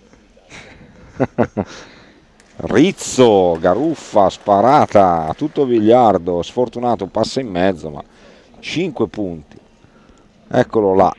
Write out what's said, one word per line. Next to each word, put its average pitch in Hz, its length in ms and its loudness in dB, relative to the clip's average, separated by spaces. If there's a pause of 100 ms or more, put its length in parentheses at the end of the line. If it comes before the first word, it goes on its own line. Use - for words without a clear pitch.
(1160)
<laughs> 117 480 -4 (960)
Rizzo, 98 1000 2
Garuffa, 101 720 0
sparata, 101 1040 2
tutto 151 280 -4
biliardo, 107 760 2
sfortunato, 120 640 -4
passa 110 340 -4
in 131 80 -8
mezzo, 87 420 -4
ma 73 120 -14 (560)
cinque 147 480 -6
punti. 90 500 -10 (920)
Eccolo 107 440 0
là, 92 240 4